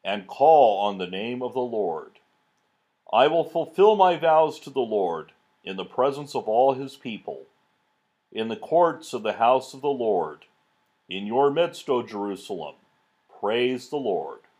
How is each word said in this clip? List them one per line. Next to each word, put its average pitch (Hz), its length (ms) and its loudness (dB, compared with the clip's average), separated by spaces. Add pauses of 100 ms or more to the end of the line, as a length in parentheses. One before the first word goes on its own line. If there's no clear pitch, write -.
and 98 220 -6
call 135 540 6
on 101 180 0
the 90 100 -4
name 113 360 -8
of 113 100 -8
the 131 60 -4
Lord. 104 600 -6 (920)
I 127 140 6
will 160 160 2
fulfill 190 520 2
my 185 200 6
vows 156 460 2
to 139 100 -16
the 135 80 -4
Lord 92 520 -2 (320)
in 95 120 -10
the 92 100 -8
presence 139 480 -4
of 113 140 -6
all 127 260 2
his 135 220 -10
people, 85 460 -12 (880)
in 220 160 -6
the 220 80 -6
courts 170 580 -2
of 113 80 -8
the 107 120 -4
house 123 420 0
of 131 60 -16
the 143 80 -2
Lord. 101 560 -2 (600)
In 98 200 -8
your 139 240 2
midst, 165 380 -2
O 123 120 0
Jerusalem, 101 760 -8 (640)
praise 123 500 -2
the 147 80 -6
Lord. 82 420 -4 (200)